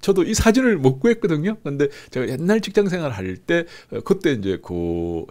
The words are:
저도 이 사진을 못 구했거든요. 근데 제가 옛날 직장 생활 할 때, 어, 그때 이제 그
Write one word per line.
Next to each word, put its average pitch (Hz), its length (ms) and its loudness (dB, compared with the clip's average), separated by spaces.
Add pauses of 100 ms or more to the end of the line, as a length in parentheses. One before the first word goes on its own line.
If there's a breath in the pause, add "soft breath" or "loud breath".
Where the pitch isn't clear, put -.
저도 190 220 2
이 220 100 0
사진을 226 440 4
못 135 220 2
구했거든요. 214 640 0
근데 143 260 0 (220 loud breath)
제가 120 180 -2
옛날 175 320 0
직장 202 260 0
생활 165 240 -4
할 95 260 -6
때, 170 280 0 (260 loud breath)
어, 107 100 -6
그때 - 300 2
이제 98 320 -2
그 85 680 -4